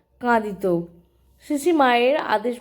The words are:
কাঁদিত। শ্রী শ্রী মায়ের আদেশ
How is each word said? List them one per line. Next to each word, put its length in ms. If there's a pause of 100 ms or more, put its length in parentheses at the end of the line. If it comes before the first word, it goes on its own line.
(200)
কাঁদিত। 600 (600)
শ্রী 180
শ্রী 140
মায়ের 440
আদেশ 440